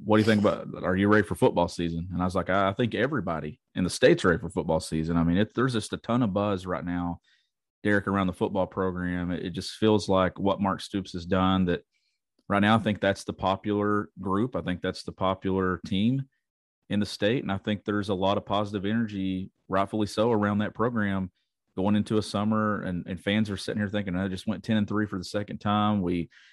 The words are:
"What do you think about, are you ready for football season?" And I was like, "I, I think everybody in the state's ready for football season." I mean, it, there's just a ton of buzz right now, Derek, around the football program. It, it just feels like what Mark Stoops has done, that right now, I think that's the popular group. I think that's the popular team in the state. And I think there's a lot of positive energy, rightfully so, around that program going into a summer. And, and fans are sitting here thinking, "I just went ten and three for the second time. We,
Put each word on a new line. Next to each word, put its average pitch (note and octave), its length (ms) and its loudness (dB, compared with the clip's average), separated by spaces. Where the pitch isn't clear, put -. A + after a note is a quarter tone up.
"What G#2 140 4
do A2 60 8
you - 20 0
think G#2 160 6
about, G2 280 0
are F2+ 140 0
you G2 120 4
ready G#2 140 8
for F#2+ 120 -6
football F2 340 2
season?" E2+ 420 -4
And F2 120 -2
I - 20 2
was F2+ 100 -2
like, F2 140 -2
"I, F#2+ 220 2
I - 20 0
think A2+ 220 -2
everybody F2+ 680 -4
in F#2 100 -2
the E2+ 60 -2
state's D#3 340 4
ready F2 140 4
for F2 100 -8
football D#2+ 320 -2
season." D#2+ 380 -2
I E2 40 4
mean, E2+ 140 2
it, G#2+ 180 0
there's B2 200 0
just - 180 -6
a F#2 60 -6
ton A#2+ 240 -2
of G#2 100 0
buzz G2+ 320 -2
right F2 180 -6
now, F2 380 -4
Derek, G#2 240 2
around G2 220 2
the F2+ 40 0
football F#2+ 340 -2
program. F2+ 640 -4
It, F2 140 -4
it F#2 60 -6
just F#2+ 220 -8
feels G#2+ 360 4
like F#2 300 2
what F#2+ 240 0
Mark F#2+ 180 0
Stoops - 320 -8
has F2 140 -8
done, F#2 400 4
that E2+ 180 0
right G2+ 120 2
now, G#2 140 6
I A2 40 4
think G#2+ 240 -2
that's G2 220 0
the G2+ 100 -6
popular G#2 760 -2
group. F#2+ 380 -2
I E2+ 60 -4
think F2+ 180 -4
that's F#2 220 -4
the - 100 -10
popular F#2 760 -2
team A#2 360 0
in G#2 120 0
the G2 60 0
state. A2 360 -2
And G2 100 -4
I G2 60 -4
think G#2 260 -4
there's G#2 240 -2
a G#2 60 0
lot G2 240 2
of - 80 -6
positive G2+ 400 -2
energy, G2+ 640 -4
rightfully G2 380 0
so, A2+ 260 0
around G#2 280 2
that G#2 120 -2
program G#2 580 -2
going G2+ 200 2
into G#2 200 0
a G#2 60 2
summer. G#2+ 580 -2
And, F2+ 260 -6
and F#2 140 -8
fans G2+ 300 0
are F#2+ 80 -4
sitting G#2+ 200 -6
here G#2 120 -2
thinking, G2 260 -2
"I F#2+ 120 -2
just F#2 180 -8
went G#2 180 -4
ten A2 140 2
and G2+ 100 0
three G#2 160 0
for G2 140 -4
the F2+ 60 -8
second G#2 340 -6
time. G#2 420 2
We, F2 300 -2